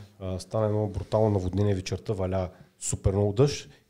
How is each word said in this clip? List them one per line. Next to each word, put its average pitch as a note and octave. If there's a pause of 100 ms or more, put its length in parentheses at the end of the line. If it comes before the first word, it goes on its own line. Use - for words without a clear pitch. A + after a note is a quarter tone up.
(200)
А, F#2
стана A2
едно G#2+
брутално G#2+
наводнение G2
вечерта, F#2+
валя F#2 (300)
супер -
много G2+
дъжд C#3 (200)